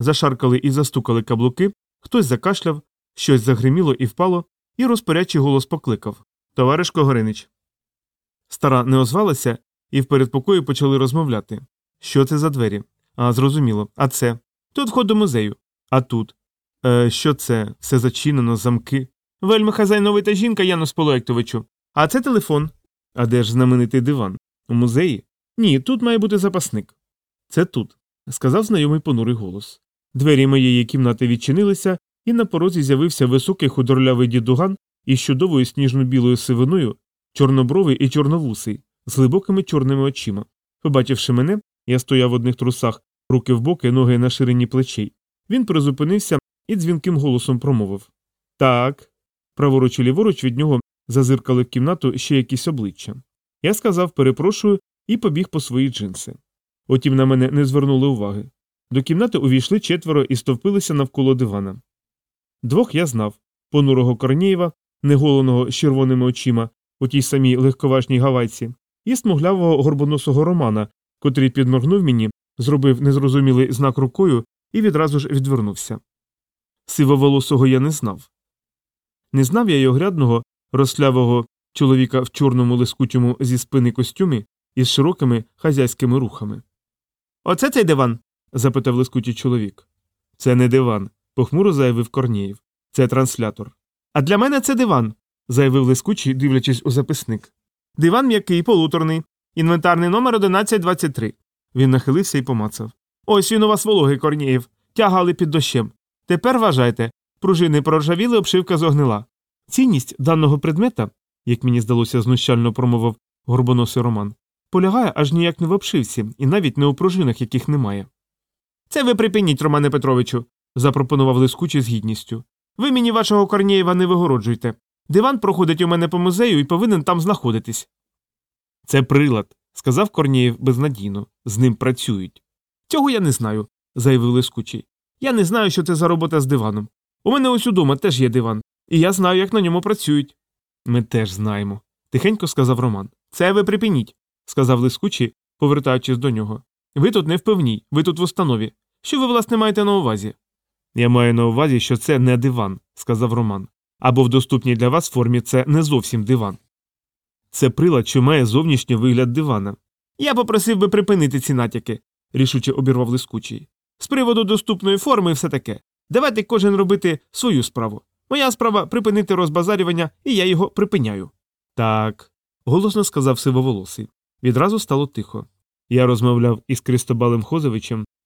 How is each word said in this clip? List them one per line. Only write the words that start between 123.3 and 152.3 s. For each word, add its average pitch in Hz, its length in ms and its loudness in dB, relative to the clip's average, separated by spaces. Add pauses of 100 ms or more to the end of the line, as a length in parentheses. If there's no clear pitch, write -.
Корнієва 196 480 2
не 180 120 2
вигороджуйте. 120 680 0 (340)
Диван 226 300 2
проходить 170 420 0
у 175 80 0
мене 170 200 0
по 175 100 -4
музею 180 400 2
і 143 60 0
повинен 180 380 0
там 175 180 0
знаходитись». 120 680 -4 (960)
«Це 139 160 2
прилад», 135 540 0 (160)
сказав 160 380 -2
Корнієв 131 500 0
безнадійно. 120 640 -4 (180)
«З 107 140 -6
ним 123 160 4
працюють». 117 680 -6 (460)
«Цього 285 220 0
я 233 100 -2
не 156 120 0
знаю», 107 360 -6 (260)
заявив 123 360 2
лискучий. 120 560 -4 (340)
«Я 269 120 -4
не 220 120 2
знаю, 202 260 0
що 175 120 -2
це 170 120 -4
за 165 140 0
робота 160 320 0
з 131 60 0
диваном. 107 420 -2 (360)
У 196 60 0
мене 262 180 2
ось 240 180 0
удома 170 300 2
теж 135 240 -2
є 127 80 2
диван, 113 340 -4 (260)
і 165 120 2
я 175 120 2
знаю, 185 260 2
як 190 140 -2
на 214 80 2
ньому 175 200 0
працюють». 151 560 -2 (500)
«Ми 120 160 0
теж 110 280 -4
знаємо», 101 500 -6 (300)
тихенько 196 360 0
сказав 127 340 0
Роман. 104 300 -4 (200)
«Це 180 220 0
ви 202 120 2
припиніть», 196 500 -2 (300)
сказав 127 360 2
лискучий, 123 540 -4 (240)
повертаючись 131 600 0
до 131 120 -4
нього. 110 320 -6 (340)
«Ви 156 140 2
тут 190 180 0
не 165 80 0
в 175 40 -4
пивній, 143 520 -2
ви 151 100 2
тут 160 160 -2
в 175 40 -6
установі. 131 500 -4 (300)
Що 285 180 -4
ви, 262 60 0
власне, 233 300 0
маєте 214 280 0
на 202 120 0
увазі?» 110 380 -4 (600)
«Я 120 140 2
маю 120 260 4
на 117 120 2
увазі, 123 340 2
що 123 160 -2
це 143 220 0
не 123 180 4